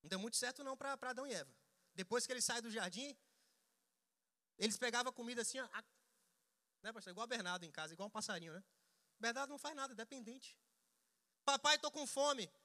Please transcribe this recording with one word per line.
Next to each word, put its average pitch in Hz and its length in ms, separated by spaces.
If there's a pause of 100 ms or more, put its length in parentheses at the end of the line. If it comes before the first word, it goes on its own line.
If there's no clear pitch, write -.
Não 151 60
deu 185 100
muito 220 180
certo, 254 280
não, 269 120
pra, - 200
pra 254 140
Adão 254 160
e 269 60
Eva. 139 220 (400)
Depois 220 320
que 254 60
eles 247 120
saem 233 180
do 226 80
jardim, 220 460 (1400)
eles 208 200
pegavam 247 340
a - 20
comida 240 300
assim, 262 180
ó, 240 120
a, 220 120 (1000)
né, 214 100
pastor? 196 200
Igual 214 140
Bernardo 180 380
em 160 60
casa, 156 220
igual 190 160
um - 20
passarinho, 180 420
né? 185 120 (540)
Bernardo 240 320
não 285 80
faz 302 160
nada, 269 200
dependente. 233 600 (880)
"Papai, 294 340
tô 339 120
com 294 160
fome." 269 400 (180)